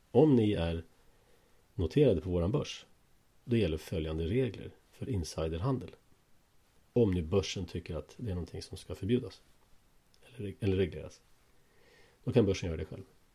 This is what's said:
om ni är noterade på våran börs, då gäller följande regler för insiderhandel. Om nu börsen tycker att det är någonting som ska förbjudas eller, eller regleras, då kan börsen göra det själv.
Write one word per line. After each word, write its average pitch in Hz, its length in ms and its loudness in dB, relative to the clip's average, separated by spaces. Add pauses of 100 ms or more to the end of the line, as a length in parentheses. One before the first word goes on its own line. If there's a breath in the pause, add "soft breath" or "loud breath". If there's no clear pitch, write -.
(100)
om 139 260 6
ni 107 160 4
är 85 320 -2 (880 soft breath)
noterade 98 460 4
på 92 100 -6
våran 87 220 2
börs, - 340 -4 (580)
då 120 120 0
gäller 85 220 0
följande 80 460 -4
regler 117 460 -2 (200)
för - 180 -12
insiderhandel. 87 880 -4 (960)
Om 107 220 4
nu 90 80 0
börsen 92 440 0
tycker 85 300 -8
att - 200 -10
det 120 140 -6
är 90 40 -4
någonting 85 280 -8
som - 160 -14
ska - 160 -14
förbjudas 120 480 -2 (960)
eller, 101 240 -8
eller 95 160 2
regleras, 78 460 -2 (1000 soft breath)
då - 80 -2
kan 110 140 6
börsen 95 220 0
göra 82 80 -4
det 82 80 -6
själv. - 200 -12 (300)